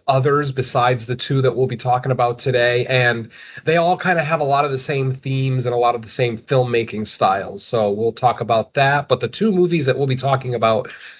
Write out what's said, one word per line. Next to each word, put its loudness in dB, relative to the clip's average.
others 2
besides 0
the -4
two -2
that 2
we'll 2
be -6
talking -2
about 0
today, 2
and 2
they 2
all 2
kinda 0
have -2
a 0
lot 2
of -2
the -2
same -2
themes -2
and 0
a 0
lot 4
of -6
the -16
same -2
filmmaking 0
styles. -2
So 0
we'll 0
talk 0
about -2
that. 2
But 0
the -2
two -2
movies 2
that 0
we'll 0
be 0
talking -2
about 0